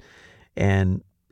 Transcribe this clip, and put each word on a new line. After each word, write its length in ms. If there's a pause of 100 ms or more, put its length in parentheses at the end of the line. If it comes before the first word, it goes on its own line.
(560)
and 480 (280)